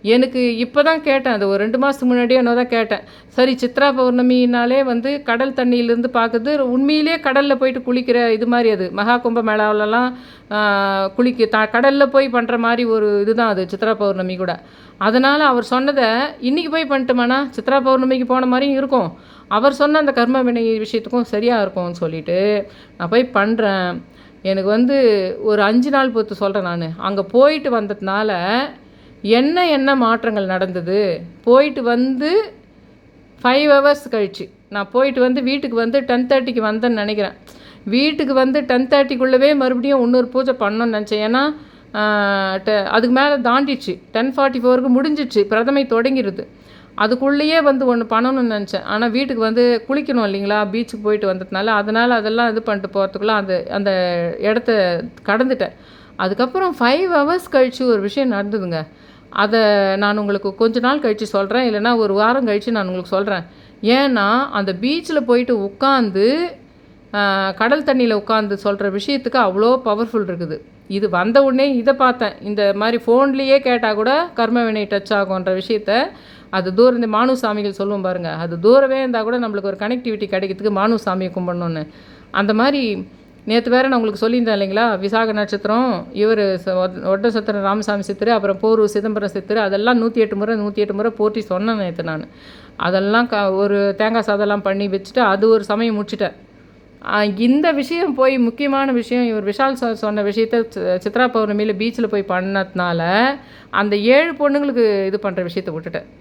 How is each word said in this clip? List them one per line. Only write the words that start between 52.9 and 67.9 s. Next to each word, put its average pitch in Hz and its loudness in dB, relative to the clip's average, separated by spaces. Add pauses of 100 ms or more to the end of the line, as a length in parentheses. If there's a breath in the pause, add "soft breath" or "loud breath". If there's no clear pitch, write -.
போறதுக்குள்ள 196 -2
அந்த, 196 -2
அந்த 202 -2 (500)
இடத்த 202 0 (220)
கடந்துட்டேன். 240 0 (440 loud breath)
அதுக்கப்புறம் 254 -2
ஃபைவ் 269 2
ஹவர்ஸ் 320 0
கழிச்சு 262 2
ஒரு 233 2
விஷயம் 247 -2
நடந்ததுங்க. 196 -4 (440 loud breath)
அதை 208 0 (380)
நான் 208 0
உங்களுக்கு 202 -4
கொஞ்ச 226 0
நாள் 262 0
கழிச்சு 220 -2
சொல்றேன், 214 0
இல்லைன்னா 226 0
ஒரு 214 2
வாரம் 233 2
கழிச்சு 208 -2
நான் 208 -2
உங்களுக்கு 185 -6
சொல்றேன். 196 -2 (380 loud breath)
ஏன்னா 247 0
அந்த 196 -4
பீச்ல 311 -2
போயிட்டு 247 2
உட்காந்து, 220 0 (760 loud breath)
ஆ, 196 -2
கடல் 247 0
தண்ணியில 240 2